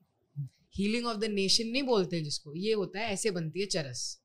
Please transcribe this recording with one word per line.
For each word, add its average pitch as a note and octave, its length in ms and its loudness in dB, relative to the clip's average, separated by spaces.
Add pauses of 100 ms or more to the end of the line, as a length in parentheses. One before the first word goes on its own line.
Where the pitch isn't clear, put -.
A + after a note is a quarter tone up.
(800)
Healing A#3 320 0
of G#3 80 -4
the A3 80 0
nation G3+ 440 4
नहीं C4+ 100 2
बोलते F#3 380 2
जिसको, D3 340 -6
ये G3+ 180 0
होता F#3+ 280 -2
है, A#3 60 -2
ऐसे G#3 240 0
बनती E3+ 300 -2
है G3+ 60 -2
चरस। C#3+ 580 -4